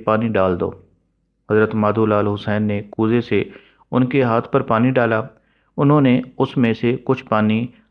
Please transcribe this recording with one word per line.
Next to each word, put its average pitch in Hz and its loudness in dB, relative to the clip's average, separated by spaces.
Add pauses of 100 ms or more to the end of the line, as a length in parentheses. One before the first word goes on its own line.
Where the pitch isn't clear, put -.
पानी 110 0
डाल 95 2
दो। 92 -4 (800)
हज़रत 107 2
माधो 107 0
लाल 104 0
हुसैन 104 -4
ने 104 -4 (100)
कूज़े 113 0
से 101 -2 (480)
उनके 127 0
हाथ 117 0
पर 135 0
पानी 117 2
डाला। 117 0 (560)
उन्होंने 139 4 (160)
उसमें 131 0
से 120 0 (120)
कुछ 131 -2
पानी 110 0 (220)